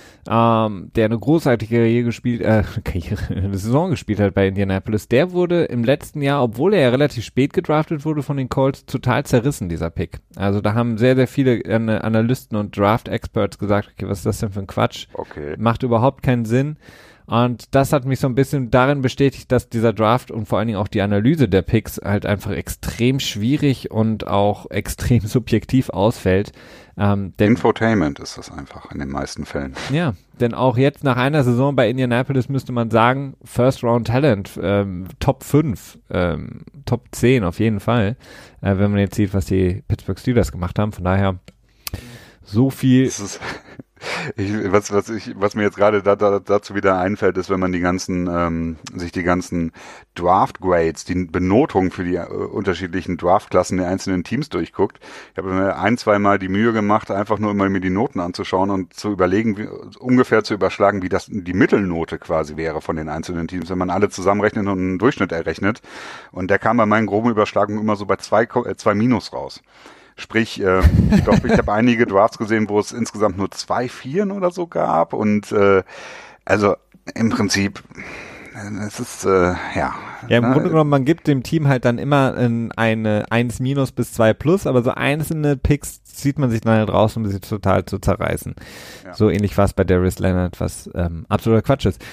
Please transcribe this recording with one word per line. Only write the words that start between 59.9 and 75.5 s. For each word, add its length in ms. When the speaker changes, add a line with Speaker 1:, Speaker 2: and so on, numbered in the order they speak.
Speaker 2:
ungefähr 440
zu 100
überschlagen, 480
wie 80
das, 200
die 240
Mittelnote 640
quasi 380
wäre 240
von 140
den 140
einzelnen 380
Teams, 220
wenn 80
man 120
alle 200
zusammenrechnet 580
und 120
einen 200
Durchschnitt 320
errechnet. 500
Und 200
der 80
kam 180
bei 80
meinen 220
groben 240
Überschlagungen 500
immer 140
so 100
bei 120
zwei, 280
Ko-, 200
äh, 100
zwei 200
Minus 380
raus. 280
Sprich, 460
äh, 200
ich 120
glaub, 200
ich 140
hab 120
<laughs> 0
einige 360
Drafts 320
gesehen, 320
wo 100
es 120
insgesamt 440
nur 140
zwei 400
Vieren 420
oder 200
so 160
gab. 460
Und, 380